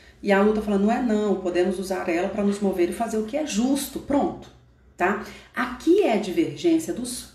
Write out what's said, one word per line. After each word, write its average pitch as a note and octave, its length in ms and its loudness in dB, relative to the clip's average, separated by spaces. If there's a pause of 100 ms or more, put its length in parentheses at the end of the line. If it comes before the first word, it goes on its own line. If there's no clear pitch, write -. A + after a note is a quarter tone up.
(220)
E G3+ 120 2
a G3 80 6
Lu G#3+ 120 6
tá G#3+ 80 0
falando, G3+ 220 2
não G#3+ 80 4
é C4 100 0
não, G#3 340 2
podemos F3+ 440 0
usar F#3 300 -4
ela F3 180 0
pra G3+ 160 -4
nos G3+ 160 0
mover F3 300 0
e - 40 -6
fazer A3 240 -2
o A3 60 0
que A#3+ 140 -6
é D#4 80 -2
justo, B3+ 540 -2
pronto, - 500 -2 (480)
tá? G3+ 260 0 (320)
Aqui D#4 460 2
é C#4 120 2
a G#3 40 2
divergência E3+ 760 0
dos - 280 -8 (140)